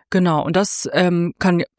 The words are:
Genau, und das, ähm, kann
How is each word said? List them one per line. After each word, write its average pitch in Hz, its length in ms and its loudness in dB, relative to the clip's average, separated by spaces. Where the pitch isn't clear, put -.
Genau, 175 340 2
und 165 120 -2
das, - 360 -2
ähm, 175 460 0
kann 175 240 0